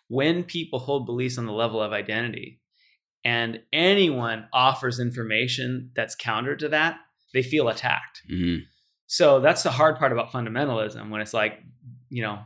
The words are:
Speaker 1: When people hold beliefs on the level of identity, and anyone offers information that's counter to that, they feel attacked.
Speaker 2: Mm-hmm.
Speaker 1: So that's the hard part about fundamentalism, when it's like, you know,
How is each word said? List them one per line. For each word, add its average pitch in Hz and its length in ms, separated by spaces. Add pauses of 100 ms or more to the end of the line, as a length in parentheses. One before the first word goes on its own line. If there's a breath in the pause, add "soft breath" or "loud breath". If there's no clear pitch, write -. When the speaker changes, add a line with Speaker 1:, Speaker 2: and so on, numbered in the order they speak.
Speaker 1:
When 151 340
people 165 380
hold 135 260
beliefs 123 320
on 117 80
the 107 60
level 110 280
of 107 120
identity, 107 680 (640)
and 117 380 (120)
anyone 147 800
offers 127 460
information 123 960
that's 113 220
counter 120 400
to 151 140
that, 160 280 (340)
they 127 100
feel 127 260
attacked. - 600
Speaker 2:
Mm-hmm. 85 340 (440)
Speaker 1:
So 143 340
that's 151 220
the 170 80
hard 143 280
part 139 120
about 120 220
fundamentalism, 113 800
when 107 100
it's 107 140
like, 110 260 (480)
you 120 160
know, 104 220